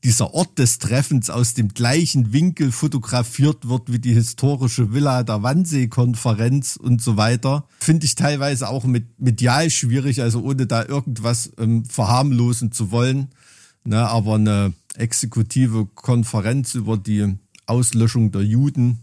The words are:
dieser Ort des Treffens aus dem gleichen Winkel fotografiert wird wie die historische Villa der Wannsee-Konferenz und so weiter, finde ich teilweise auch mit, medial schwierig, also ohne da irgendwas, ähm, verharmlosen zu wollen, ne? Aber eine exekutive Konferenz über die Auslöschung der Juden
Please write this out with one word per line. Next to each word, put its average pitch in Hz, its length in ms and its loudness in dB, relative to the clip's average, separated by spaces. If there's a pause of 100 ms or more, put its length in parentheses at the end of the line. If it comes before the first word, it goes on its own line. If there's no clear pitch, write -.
dieser 117 300 0
Ort - 240 -2
des 127 200 2
Treffens 127 520 0
aus 117 240 0
dem 110 180 0
gleichen 123 640 0
Winkel 160 380 2
fotografiert 135 920 -2
wird 123 240 -4
wie 120 80 0
die 120 140 0
historische 120 800 0
Villa 135 300 2
der 107 200 -2
Wannsee-Konferenz 123 1300 0
und 123 240 0
so 113 160 0
weiter, 123 500 0 (140)
finde 160 240 2
ich 139 120 -2
teilweise 139 520 -2
auch 123 160 -4
mit, 123 340 -2
medial 127 520 2
schwierig, 131 500 0
also 117 220 0
ohne 131 240 -2
da 117 180 0
irgendwas, 120 760 -4
ähm, 113 280 0
verharmlosen 120 840 0
zu 107 200 -4
wollen, 131 380 0 (540)
ne? 113 260 0
Aber 107 260 0
eine 101 400 2 (220)
exekutive 113 920 0
Konferenz 117 880 -2
über 110 240 -2
die 104 360 -2 (300)
Auslöschung 117 680 2
der 98 120 -2
Juden 123 600 0